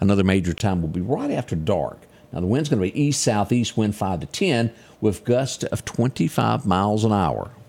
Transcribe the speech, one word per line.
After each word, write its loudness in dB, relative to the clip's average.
Another 4
major 2
time 0
will -2
be -4
right -2
after -4
dark. -2
Now, -6
the -2
wind's 0
gonna 0
be -2
east-southeast 0
wind 2
five -2
to -8
ten 0
with 0
gusts 0
of -4
twenty-five -2
miles 2
an 4
hour. 0